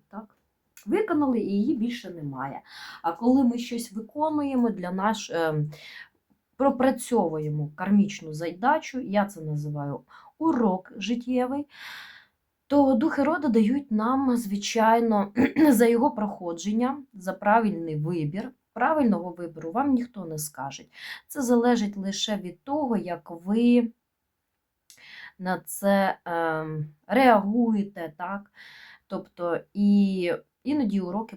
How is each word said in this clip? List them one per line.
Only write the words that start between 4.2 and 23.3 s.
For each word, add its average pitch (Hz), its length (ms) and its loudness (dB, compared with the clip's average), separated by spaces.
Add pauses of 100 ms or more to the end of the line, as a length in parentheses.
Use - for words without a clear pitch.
для 180 220 -6
наш, 208 380 -2
е, 160 340 0 (920)
пропрацьовуємо 170 1160 0
кармічну 190 600 0
задачу, 202 680 -2
я 202 240 0
це 202 160 -8
називаю 147 600 -6 (380)
урок 233 580 0
життєвий, 247 680 -4 (1000)
то 277 280 6
духи 285 300 2
роду 302 240 0
дають 226 420 2
нам, 247 460 2
звичайно, 220 960 2 (180)
<clears throat> 311 180 6
за 233 180 6
його 233 240 4
проходження, 214 920 -4 (120)
за 190 180 -8
правильний 190 640 2
вибір. 165 560 -4 (200)
Правильного 233 580 0
вибору 165 420 -10
вам 269 200 0
ніхто 240 320 -2
не 160 140 -8
скаже. 139 460 -10 (420)
Це 294 160 -8
залежить 233 540 2
лише 196 400 -6
від 175 280 -12
того, 277 320 -2
як 170 340 -6